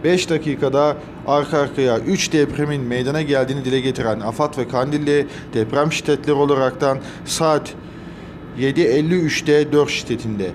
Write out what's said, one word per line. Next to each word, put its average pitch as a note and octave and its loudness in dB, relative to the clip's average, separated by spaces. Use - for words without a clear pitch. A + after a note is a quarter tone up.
Beş F3+ 2
dakikada C#3+ 2
arka D3 2
arkaya C3 2
üç - -2
depremin D3 0
meydana B2+ -2
geldiğini C3+ 0
dile C3 2
getiren B2 0
afad A#2 -2
ve A#2+ -2
Kandilli C#3+ 0
deprem B2+ 2
şiddetleri D3 0
olaraktan C3+ 2
saat D#3 0
yedi C3+ 0
elli D#3 4
üçte D3 2
dört C#3+ 4
şiddetinde G#2 -4